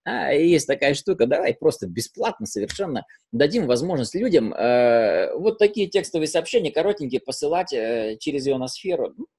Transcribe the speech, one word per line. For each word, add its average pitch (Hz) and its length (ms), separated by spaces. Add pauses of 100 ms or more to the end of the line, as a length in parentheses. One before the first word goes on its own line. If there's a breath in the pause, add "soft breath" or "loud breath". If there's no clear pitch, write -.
а, - 280
есть 160 340
такая 139 280
штука, 156 320
давай 131 280
просто - 320
бесплатно 113 600
совершенно 123 580 (280 soft breath)
дадим 147 340
возможность 127 480
людям, 165 400
э, 117 800
вот 214 220
такие 208 300
текстовые 170 400
сообщения 165 440
коротенькие 156 480
посылать, 160 520
э, 113 480
через 139 280
ионосферу». 131 680
Ну, 269 100 (120)